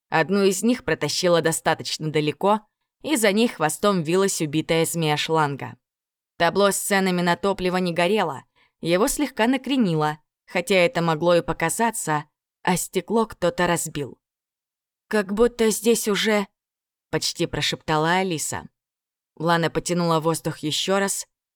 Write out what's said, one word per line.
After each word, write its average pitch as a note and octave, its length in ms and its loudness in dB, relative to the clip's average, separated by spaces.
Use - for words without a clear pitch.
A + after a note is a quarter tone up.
одну E3 340 0
из F#3+ 220 2
них A#3+ 200 0
протащило D#3+ 560 0
достаточно D#3 720 -2
далеко, D#3 500 0
и D4+ 140 -2
за G#3+ 160 2
ней A3+ 160 2
хвостом F3 540 0
вилась F#3 380 0
убитая D#3+ 440 0
змея D#3 320 0
шланга. C#3+ 600 -2
Табло F#3+ 360 4
с - 40 -4
ценами F#3+ 460 0
на F3 140 2
топливо F#3 400 -2
не F3+ 160 -2
горело, F3 500 0
его F3+ 260 2
слегка C4 400 -2
накренило, G3+ 720 0
хотя F3+ 280 -2
это F3 260 4
могло E3+ 360 2
и E3 60 4
показаться, E3 840 -2
а F3+ 140 0
стекло G3 500 -2
кто-то F3 420 -2
разбил. D#3 500 -4
«Как G3+ 240 0
будто A3+ 380 2
здесь A3 380 2
уже», G3+ 400 0
почти - 360 -2
прошептала D#3 680 -2
Алиса. E3 520 -4
Лана E3 340 2
потянула E3+ 480 0
воздух D#3+ 400 -2
ещё F#3 400 -2
раз, - 300 -4